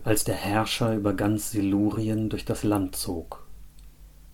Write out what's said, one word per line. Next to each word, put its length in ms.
als 200
der 100
Herrscher 640
über 180
ganz 380
Silurien 760
durch 160
das 180
Land 320
zog. 500